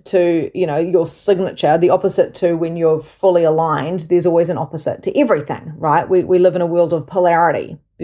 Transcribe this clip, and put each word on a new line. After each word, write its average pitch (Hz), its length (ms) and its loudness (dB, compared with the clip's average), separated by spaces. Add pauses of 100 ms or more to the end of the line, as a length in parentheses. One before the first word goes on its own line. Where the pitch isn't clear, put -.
to, 175 500 0
you 185 120 -2
know, 147 120 -2
your 170 260 0
signature, 175 720 0
the 170 140 2
opposite 185 440 0
to 175 200 0
when 165 220 -4
you're 160 240 0
fully 175 440 2
aligned, 160 560 0
there's 165 240 0
always 170 260 2
an 165 60 -4
opposite 156 460 -6
to - 160 -4
everything, 160 580 -2
right? 156 320 0
We, 185 160 2
we 180 140 2
live 180 180 4
in 180 60 -2
a 170 40 0
world 170 260 0
of 160 140 -2
polarity, 170 720 0 (280)